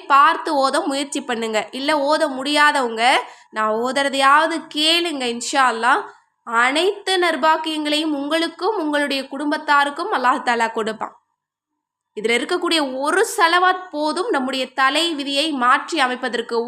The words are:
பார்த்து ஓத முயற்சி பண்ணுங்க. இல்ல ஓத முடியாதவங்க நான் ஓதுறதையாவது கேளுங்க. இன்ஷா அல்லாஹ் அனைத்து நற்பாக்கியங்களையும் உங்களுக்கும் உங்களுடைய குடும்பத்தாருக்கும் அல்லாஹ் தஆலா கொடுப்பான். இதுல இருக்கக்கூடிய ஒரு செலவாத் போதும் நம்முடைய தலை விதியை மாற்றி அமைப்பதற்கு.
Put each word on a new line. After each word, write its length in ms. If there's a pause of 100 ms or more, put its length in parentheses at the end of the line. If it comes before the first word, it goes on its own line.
பார்த்து 520
ஓத 280
முயற்சி 360
பண்ணுங்க. 400 (100)
இல்ல 320
ஓத 260
முடியாதவங்க 720 (500)
நான் 240
ஓதுறதையாவது 800 (120)
கேளுங்க. 580
இன்ஷா 400
அல்லாஹ் 360 (440)
அனைத்து 680
நற்பாக்கியங்களையும் 1000
உங்களுக்கும் 640
உங்களுடைய 480
குடும்பத்தாருக்கும் 880
அல்லாஹ் 280
தஆலா 280
கொடுப்பான். 460 (1000)
இதுல 160
இருக்கக்கூடிய 460 (180)
ஒரு 300
செலவாத் 600
போதும் 400
நம்முடைய 340 (100)
தலை 300 (100)
விதியை 320 (100)
மாற்றி 440
அமைப்பதற்கு. 560 (120)